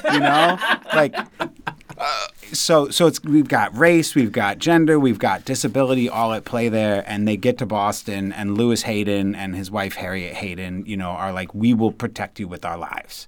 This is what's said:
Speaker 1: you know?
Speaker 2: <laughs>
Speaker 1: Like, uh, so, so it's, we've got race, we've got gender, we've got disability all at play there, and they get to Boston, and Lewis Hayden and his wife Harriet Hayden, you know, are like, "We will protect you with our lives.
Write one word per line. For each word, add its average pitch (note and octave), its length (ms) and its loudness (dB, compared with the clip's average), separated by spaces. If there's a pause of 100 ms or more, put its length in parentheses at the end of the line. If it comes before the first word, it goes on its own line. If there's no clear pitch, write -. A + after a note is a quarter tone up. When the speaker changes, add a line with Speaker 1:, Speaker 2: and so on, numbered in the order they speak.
(120)
Speaker 1:
you D3 80 2
know? D#3 420 4
Speaker 2:
<laughs> - 60 -2 (260)
Speaker 1:
Like, D3+ 220 2 (840)
uh, B2+ 280 -4 (260)
so, D3 380 4
so F3 180 4
it's, C#3+ 160 -2
we've D3+ 240 4
got G#2+ 280 0
race, E3 380 4
we've A#2+ 160 4
got G2+ 280 -2
gender, D#3+ 420 4
we've B2+ 180 2
got G2 260 -2
disability B2+ 640 0
all A2+ 240 -2
at G#2+ 120 -6
play A#2 240 -2
there, G#2+ 380 0
and G#2 200 -2
they G#2+ 100 2
get B2 220 0
to B2 80 -4
Boston, G2+ 680 -2
and G2+ 240 -4
Lewis A#2 260 2
Hayden G2+ 520 -2
and F#2+ 220 -8
his F#2+ 140 -8
wife G2 260 -6
Harriet F2+ 400 -8
Hayden, F#2 500 -8
you G#2 100 -6
know, F#2 140 -6
are F#2 220 -6
like, F#2 220 -8
"We A2+ 200 2
will A2 180 2
protect A2 460 -8
you G2+ 80 -8
with F2 180 -12
our E2+ 140 -6
lives. - 500 -12